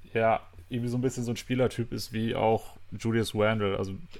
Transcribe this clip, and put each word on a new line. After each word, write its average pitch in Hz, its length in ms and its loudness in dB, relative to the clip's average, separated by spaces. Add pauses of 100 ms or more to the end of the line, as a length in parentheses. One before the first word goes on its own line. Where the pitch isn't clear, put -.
(120)
ja 113 280 4 (280)
irgendwie 120 220 -2
so 120 80 0
ein - 20 0
bisschen 123 240 0
so 117 60 0
ein 113 80 -2
Spielertyp 123 560 0
ist 110 180 -8
wie 113 220 0
auch - 420 2 (160)
Julius 110 420 0
Randle. 104 440 2
Also 98 160 -4 (260)